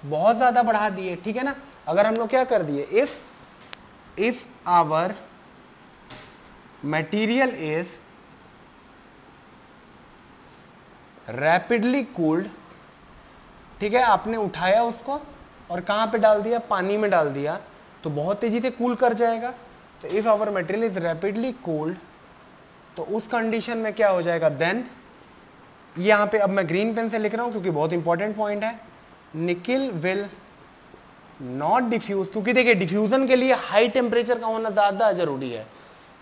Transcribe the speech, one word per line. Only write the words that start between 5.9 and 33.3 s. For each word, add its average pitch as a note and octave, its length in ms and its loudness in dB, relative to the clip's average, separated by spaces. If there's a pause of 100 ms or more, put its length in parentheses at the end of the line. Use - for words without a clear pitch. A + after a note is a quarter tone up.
material G#3+ 680 0
is D#3+ 360 -4 (3500)
rapidly F3+ 760 2 (120)
cooled, E3+ 320 0 (1300)
ठीक G#3 140 -2
है, B3+ 80 6
आपने A3 340 2
उठाया G3 460 2
उसको A#3+ 380 -4 (500)
और F3 100 -4
कहाँ G#3 260 0
पे A3+ 120 -2
डाल G#3+ 240 6
दिया, A3+ 160 0
पानी G3 380 0
में G#3+ 140 2
डाल E3 180 4
दिया, C#3+ 320 -4 (440)
तो D#3+ 60 -4
बहुत D#3 300 -2
तेजी A#3 200 0
से B3 100 -2
cool B3 240 -2
कर A#3+ 180 2
जाएगा। A3+ 380 0 (520)
तो D#3 60 -12
if G#3 180 0
our G#3+ 200 4
material G3+ 440 -2
is F#3 120 -4
rapidly G3 500 -2 (160)
cooled, D#3 280 -2 (1000)
तो F3 60 -8
उस G#3+ 240 -4
condition A3+ 520 -2
में A3 140 -4
क्या G#3+ 160 4
हो F#3 140 2
जाएगा, E3 360 2
then, F#3 240 0 (1160)
ये F3+ 100 0
यहाँ G#3 180 6
पे G#3+ 120 0
अब G3 120 2
मैं F#3+ 180 0
green G3+ 260 0
pen A3+ 140 -2
से A3 100 -4
लिख G#3+ 160 -2
रहा A#3 100 -4
हूँ A#3+ 80 -4
क्योंकि F#3+ 180 -4
बहुत D#3 220 0
important F3 440 -2
point G#3 280 -4
है, A3+ 240 -8 (480)
nickel F3 560 -2
will F#3+ 360 -4 (1120)
not D#3 480 0
diffuse, G3 380 -2
क्योंकि A3 240 -2
देखिए, B3 220 6
diffusion G#3 520 0
के B3+ 100 4